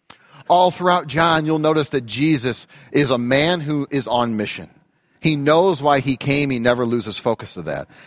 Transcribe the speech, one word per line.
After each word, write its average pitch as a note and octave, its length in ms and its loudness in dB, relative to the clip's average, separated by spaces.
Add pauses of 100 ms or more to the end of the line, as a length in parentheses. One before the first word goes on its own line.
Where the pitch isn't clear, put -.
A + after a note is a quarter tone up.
(480)
All F3+ 220 4
throughout F3+ 380 0
John, D#3+ 380 2
you'll D#3 140 0
notice D#3 300 0
that B2+ 160 -4
Jesus B2 600 -2 (240)
is C#3 180 2
a B2+ 80 2
man C#3+ 440 0
who D3 280 -4
is C#3 180 -4
on A#2+ 300 0
mission. G2+ 320 -8 (500)
He D#3 160 2
knows D3+ 460 2
why C#3+ 180 2
he C3 160 -2
came. C#3 360 -2
He B2 80 -2
never B2 260 2
loses A2+ 320 -2
focus - 400 -4
of E2 80 -10
that. C#2+ 240 -8 (180)